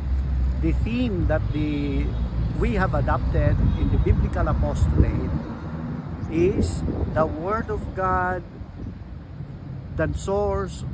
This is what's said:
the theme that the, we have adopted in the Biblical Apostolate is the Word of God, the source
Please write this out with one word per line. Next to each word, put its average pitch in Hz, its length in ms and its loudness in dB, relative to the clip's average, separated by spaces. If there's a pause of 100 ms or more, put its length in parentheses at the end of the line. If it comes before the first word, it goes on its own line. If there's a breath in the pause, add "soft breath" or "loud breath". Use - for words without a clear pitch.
(600)
the 156 140 2 (100)
theme 220 440 2
that 156 120 2 (140)
the, 143 500 0 (560)
we 220 160 2
have 190 180 2
adopted 147 640 2 (240)
in - 160 2
the - 80 4
Biblical - 460 4
Apostolate - 840 2 (960)
is - 560 2 (320)
the 156 100 4
Word 175 440 -2
of - 260 -6
God, 185 480 0 (1500)
the 156 240 0
source 196 640 -2 (100)